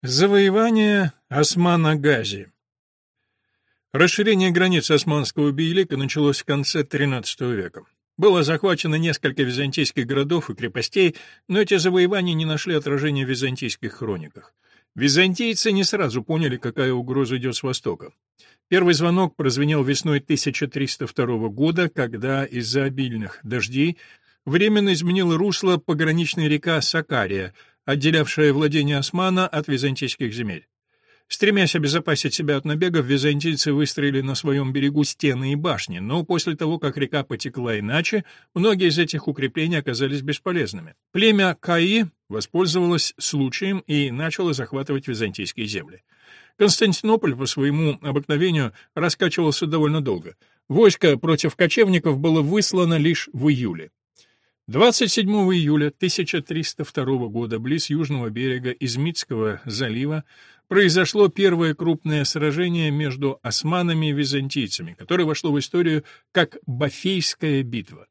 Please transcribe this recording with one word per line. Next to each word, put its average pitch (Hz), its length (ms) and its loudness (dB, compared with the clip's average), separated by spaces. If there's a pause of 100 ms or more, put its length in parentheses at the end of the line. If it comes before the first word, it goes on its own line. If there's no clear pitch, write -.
Завоевание 202 1080 4 (160)
Османа 160 640 2
Гази. 120 560 0 (1400)
Расширение 190 580 4
границ 175 400 2
османского 147 640 0
бейлика 165 440 0
началось 139 440 0
в - 40 -16
конце 143 380 -2
тринадцатого 127 720 -4
века. 92 320 -8 (320)
Было 180 260 4
захвачено 160 540 0
несколько 147 480 0
византийских 135 600 -2
городов 139 460 -2
и 98 60 -8
крепостей, 120 580 0 (320)
но 196 140 0
эти 208 160 2
завоевания 180 580 2
не 160 100 0
нашли 156 300 -2
отражения 143 500 -2
в 127 60 -6
византийских 127 600 -4
хрониках. 90 600 -10 (440)
Византийцы 185 760 0
не 196 140 2
сразу 135 400 -2
поняли, 156 320 -2
какая 131 360 -2
угроза 127 440 -2
идёт 123 180 -4
с - 80 -6
востока. 123 480 -6 (560)
Первый 175 280 4
звонок 170 420 2
прозвенел 143 480 2
весной 139 340 0
тысяча 143 480 -2
триста 131 400 -6
второго 117 420 -2
года, 160 400 0
когда 131 560 -2
из-за 123 380 -4
обильных 127 600 -4
дождей 123 520 -2 (480)
временно 202 480 2
изменила 175 460 0
русло 185 380 0
пограничная 160 720 0
река 151 320 0
Сакария, 101 760 -2 (300)
отделявшая 151 680 2
владения 147 460 2
Османа 185 480 0
от 151 220 -4
византийских 131 680 -2
земель. 104 320 -6 (600)
Стремясь 202 480 2
обезопасить 151 600 0
себя 147 240 -2
от 139 80 -6
набегов, 156 400 0
византийцы 143 640 0
выстроили 139 480 0
на 135 140 -4
своём 139 400 -2
берегу 143 300 0
стены 135 480 -2
и 143 40 -2
башни, 143 420 -4
но 127 240 -2
после 165 320 -2
того, 160 240 -4
как 147 200 -4
река 139 260 -4
потекла 120 540 -6
иначе, 151 480 -2 (260)
многие 190 360 2
из 156 100 0
этих 160 280 -2
укреплений 156 500 -2
оказались 139 440 -2
бесполезными. 131 760 -6 (180)
Племя 196 460 2
Каи 180 520 2 (180)
воспользовалось 170 880 0
случаем 151 680 -2
и 143 240 0
начало 160 420 -4
захватывать 135 560 -4
византийские 107 580 -6
земли. 92 360 -10 (560)
Константинополь 208 760 2
по 127 120 -6
своему 143 560 0
обыкновению 147 720 0 (200)
раскачивался 165 720 0
довольно 151 360 0
долго. 87 340 -6 (320)
Войско 170 480 6
против 156 400 0
кочевников 175 600 2
было 160 240 4
выслано 180 560 2
лишь 151 340 0
в 131 160 0
июле. 98 440 -2 (760)
Двадцать 214 460 2
седьмого 196 420 2
июля 147 360 2
тысяча 175 500 -2
триста 156 440 -6
второго 131 440 -2
года 113 300 -4
близ 143 320 -4
южного 143 400 -2
берега 123 400 -4
Измитского 120 960 -4
залива 127 580 -4 (440)
произошло 185 600 4
первое 170 460 2
крупное 156 500 -2
сражение 160 680 0
между 139 520 -2
османами 160 680 0
и 147 40 0
византийцами, 135 840 -4
которое 175 300 0
вошло 156 280 -2
в 147 60 2
историю 156 440 0 (300)
как - 320 0
Бафейская 156 960 -2
битва. 104 480 -8